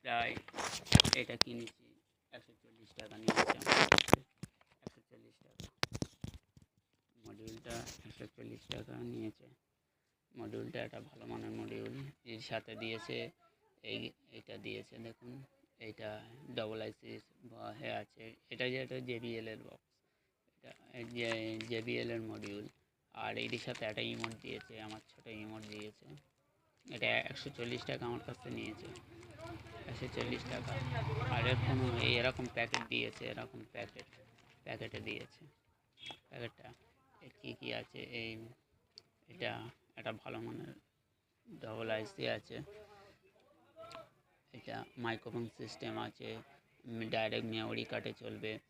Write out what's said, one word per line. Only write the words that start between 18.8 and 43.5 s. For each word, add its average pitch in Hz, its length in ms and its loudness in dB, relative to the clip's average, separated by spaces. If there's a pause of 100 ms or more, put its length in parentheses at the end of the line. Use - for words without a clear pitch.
জেবিএল 113 440 -2
এর 113 120 -10
বক্স, - 220 -18 (680)
এটা - 160 -18 (280)
এই 117 60 -6 (100)
যে 117 140 2 (400)
জেবিএল 117 460 0
এর 113 60 -2 (100)
মডিউল। 104 340 -6 (500)
আর 110 180 -2 (100)
এটির 117 240 -2
সাথে 120 220 -4
একটা 113 220 -2
ইমোট 117 220 -2 (100)
দিয়েছে, 117 300 -8 (140)
আমার 107 140 -8 (100)
ছোট - 140 -20 (180)
ইমোট 107 200 -8 (100)
দিয়েছে। 107 340 -10 (800)
এটা 123 220 0 (220)
একশো - 280 -6
চল্লিশ 120 320 -2
টাকা 127 200 0
আমার 120 180 -2
কাছে 123 200 -8 (100)
নিয়েছে, 110 320 -6 (1000)
একশো 127 260 -4
চল্লিশ 120 280 0 (100)
টাকা। - 200 -2 (640)
আর 117 160 6
এর 131 60 8 (100)
কোনো 127 180 6 (220)
এই 123 120 8
এরকম 127 260 4 (100)
প্যাকেট 117 280 2 (100)
দিয়েছে, 117 380 0
এরকম 117 280 -8 (140)
প্যাকেট, - 340 -8 (580)
প্যাকেটে 113 420 -6
দিয়েছে। - 340 -6 (880)
প্যাকেটটা 117 380 -10 (580)
এ - 20 -16 (120)
কী 131 200 -8
কী 123 100 -4 (100)
আছে, - 200 -10 (200)
এই 113 100 -4 (1040)
এটা 120 200 -2 (480)
একটা 117 120 -4 (100)
ভালো 120 240 -6
মানের 117 280 -6 (760)
ডাবল 113 400 -6 (100)
আইসি 107 260 -4 (140)
আছে। 117 200 -8 (2000)